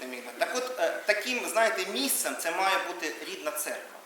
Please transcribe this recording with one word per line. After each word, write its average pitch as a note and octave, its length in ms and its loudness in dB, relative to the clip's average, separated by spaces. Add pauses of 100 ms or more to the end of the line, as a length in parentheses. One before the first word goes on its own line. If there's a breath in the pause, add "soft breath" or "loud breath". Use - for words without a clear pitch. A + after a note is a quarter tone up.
не C3 60 -8
міг B2 140 -6
знайти. A#2+ 180 -6
Так E3+ 160 4
от, B3+ 240 -2
е, - 260 0
таким, G#3 440 0
знаєте, G#3+ 420 4
місцем A3+ 480 2
це E3 120 0
має F#3+ 260 4 (100)
бути E3+ 280 -4 (120)
рідна D#3 240 -4
церква. - 540 -6